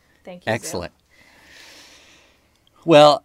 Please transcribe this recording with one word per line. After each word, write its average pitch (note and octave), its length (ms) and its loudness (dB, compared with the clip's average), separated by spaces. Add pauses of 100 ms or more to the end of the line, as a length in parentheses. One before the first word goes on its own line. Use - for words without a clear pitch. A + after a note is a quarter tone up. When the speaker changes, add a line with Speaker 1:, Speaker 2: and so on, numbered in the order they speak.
(220)
Speaker 1:
Thank F3+ 220 -20
you, A2+ 60 -8
Zoo. A2 40 -4
Speaker 2:
Excellent. F2 380 -14 (1900)
Well, D3+ 400 2